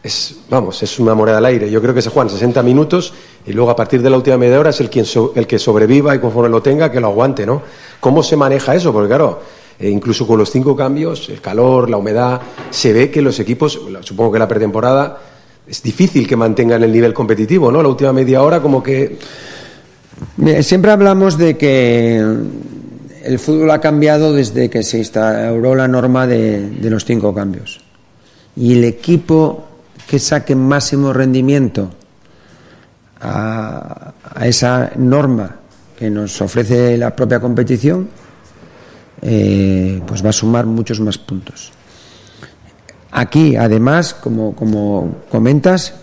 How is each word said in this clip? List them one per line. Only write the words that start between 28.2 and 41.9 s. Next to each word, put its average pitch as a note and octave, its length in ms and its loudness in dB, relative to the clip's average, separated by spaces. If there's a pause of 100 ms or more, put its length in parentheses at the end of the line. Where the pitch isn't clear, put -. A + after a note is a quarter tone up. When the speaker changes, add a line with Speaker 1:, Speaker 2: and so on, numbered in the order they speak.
Speaker 2:
Y B2 180 2
el A#2+ 100 4
equipo D#3+ 800 0 (420)
que C#3+ 120 0
saque - 360 0
máximo C3+ 580 0
rendimiento C3 800 0 (1300)
a, G#2+ 920 -8 (220)
a A#2+ 120 -2
esa B2 500 0
norma B2+ 600 0 (420)
que A2 120 -4
nos G#2 300 -6
ofrece A#2+ 580 0
la A#2 180 -4
propia A#2+ 240 0
competición, B2+ 680 -2 (1120)
eh, G2 840 0
pues G2 180 -6
va G#2+ 60 2
a - 20 0
sumar A2+ 340 0
muchos A2+ 340 -4
más G#2+ 180 -2
puntos. - 540 -14 (1400)